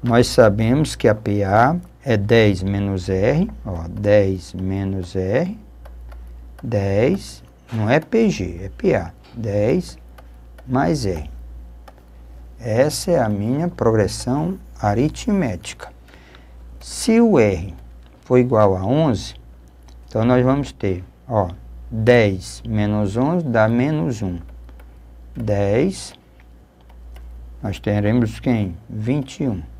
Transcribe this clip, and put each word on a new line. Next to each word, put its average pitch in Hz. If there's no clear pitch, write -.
nós 120
sabemos 113
que -
a 107
P 104
A 113
é 123
dez 104
menos 98
R, 127
ó, 85
dez 101
menos 95
R, 120
dez, 110
não 110
é 143
P 226
G, 87
é 98
P 165
A, 85
dez 110
mais 135
R. 82
Essa 123
é 165
a 113
minha 117
progressão 123
aritmética. 123
Se -
o 220
R 95
for 127
igual 107
a 95
onze, 131
então 110
nós 123
vamos 139
ter, 92
ó, 104
dez 110
menos 104
onze 160
dá 113
menos 131
um. 87
Dez, 107
nós 104
teremos 107
quem? 107
Vinte 127
e 139
um. 92